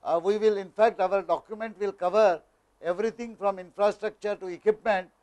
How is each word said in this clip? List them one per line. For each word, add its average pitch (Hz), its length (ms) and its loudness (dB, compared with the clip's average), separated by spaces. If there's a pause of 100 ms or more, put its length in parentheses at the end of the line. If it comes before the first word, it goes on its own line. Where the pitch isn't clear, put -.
Uh, 165 180 0
we 196 160 0
will, 214 200 2
in 190 140 -8
fact, 220 280 2
our 190 240 2
document 202 560 -6
will 196 140 -4
cover 185 500 2 (400)
everything 220 540 -4
from 196 240 -2
infrastructure 208 760 -4
to 190 140 -10
equipment 190 600 -2 (140)